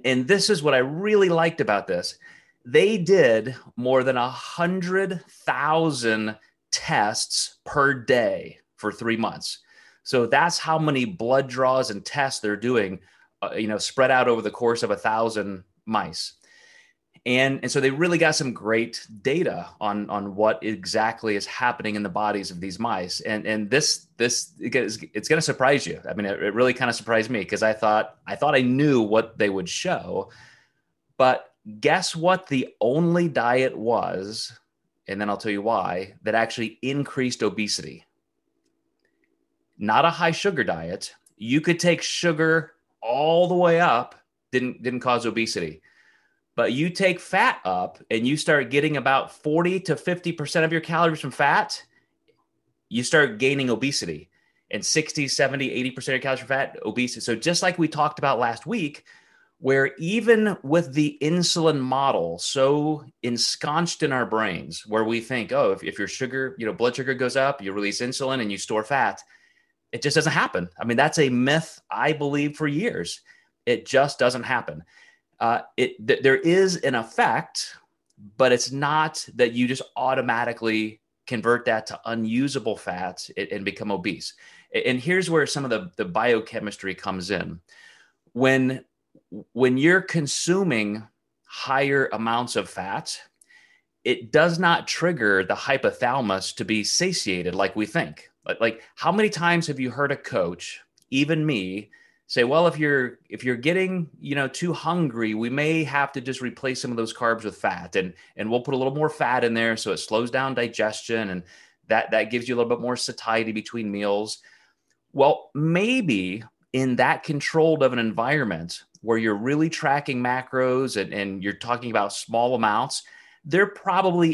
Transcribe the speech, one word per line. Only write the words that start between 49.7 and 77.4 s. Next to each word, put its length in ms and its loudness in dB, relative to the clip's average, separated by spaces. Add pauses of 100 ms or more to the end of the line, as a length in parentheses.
to 160 -2
fifty 340 -4
percent 340 0
of 60 0
your 100 0
calories 380 0
from 140 -8
fat, 500 2 (1080)
you 140 -4
start 360 4
gaining 320 2
obesity. 600 -4 (400)
And 160 -6
sixty, 400 -2
seventy, 460 -2
eighty 180 -4
percent 240 -4
of 40 -2
your 40 -4
calories 160 -2
from 100 -14
fat, 360 -2
obesity. 380 -4
So 120 -2
just 300 0
like 120 2
we 120 2
talked 320 -2
about 180 2
last 280 -2
week, 380 -6 (540)
where 400 2
even 640 4
with 320 2
the 260 2
insulin 600 2
model 580 0
so 680 2 (200)
ensconced 800 -2
in 80 0
our 120 2
brains, 640 -2
where 160 2
we 180 0
think, 300 -4
"Oh, 220 2
if, 100 -4
if 160 -6
your 80 -2
sugar, 500 -6
you 100 -6
know, 60 -2
blood 220 2
sugar 200 -2
goes 200 -2
up, 260 2
you 120 -6
release 280 -2
insulin 400 -4
and 120 -4
you 60 -6
store 260 -2
fat," 360 0 (680)
it 120 -8
just 120 0
doesn't 180 4
happen. 360 0 (100)
I 60 -8
mean, 120 0
that's 220 4
a 120 4
myth 500 0 (100)
I 220 0
believed 440 -2
for 120 -2
years. 540 -4 (440)
It 200 0
just 340 2
doesn't 240 2
happen. 400 -4 (560)
Uh, 220 2 (140)
it, 300 -2
th-, 160 2
there 140 6
is 400 2
an 180 -2
effect, 800 -2 (600)